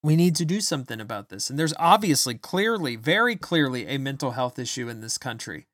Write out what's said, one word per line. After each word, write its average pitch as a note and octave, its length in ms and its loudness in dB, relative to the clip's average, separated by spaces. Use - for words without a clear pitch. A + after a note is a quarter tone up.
we D3+ 140 4
need F3 220 6
to F3 80 0
do F#3+ 160 0
something B2 400 -4
about G#2 260 -8
this. G2 220 -8
And C#3 100 -2
there's D#3 180 2
obviously, E3+ 580 4
clearly, F#3 600 -2
very G3 400 2
clearly C3+ 520 0
a C#3 120 -4
mental C3+ 320 -4
health B2 260 -4
issue A#2+ 300 -6
in A#2 140 -10
this A2+ 160 -6
country. A2 560 -10